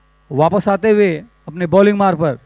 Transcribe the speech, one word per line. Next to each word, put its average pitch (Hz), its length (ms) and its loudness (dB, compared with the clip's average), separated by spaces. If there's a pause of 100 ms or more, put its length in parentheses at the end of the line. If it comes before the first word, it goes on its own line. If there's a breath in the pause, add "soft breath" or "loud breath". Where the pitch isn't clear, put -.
(320)
वापस 165 360 0
आते 196 220 0
हुए 202 280 2 (300)
अपने 170 200 -8
bowling 202 300 4
मार्ग 190 220 0
पर। 143 260 -2